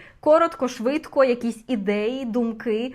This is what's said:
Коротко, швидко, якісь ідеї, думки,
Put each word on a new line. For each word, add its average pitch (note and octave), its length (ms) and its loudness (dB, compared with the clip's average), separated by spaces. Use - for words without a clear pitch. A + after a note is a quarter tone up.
Коротко, D#4+ 480 4
швидко, C4+ 560 0
якісь A#3+ 440 0
ідеї, G#3+ 580 -2
думки, A#3 680 -2